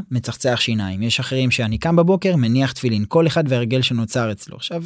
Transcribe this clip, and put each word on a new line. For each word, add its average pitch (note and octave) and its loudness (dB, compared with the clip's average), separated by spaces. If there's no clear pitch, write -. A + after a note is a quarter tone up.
מצחצח A#2+ -2
שיניים. G2+ -2
יש A2+ 0
אחרים C3 0
שאני A2+ 0
קם E3+ 0
בבוקר, F3+ 4
מניח B2+ 2
תפילין, A2 0
כל E3 2
אחד E3 0
והרגל B2+ 0
שנוצר A2+ -2
אצלו. - -10
עכשיו, - -8